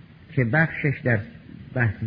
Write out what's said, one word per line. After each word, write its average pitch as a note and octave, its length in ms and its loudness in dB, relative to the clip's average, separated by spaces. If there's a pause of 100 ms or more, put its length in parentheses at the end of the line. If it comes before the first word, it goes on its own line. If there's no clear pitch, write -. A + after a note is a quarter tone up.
(340)
که C3 100 2
بخشش D3 600 2
در A#2 160 4 (540)
بحث A2+ 340 0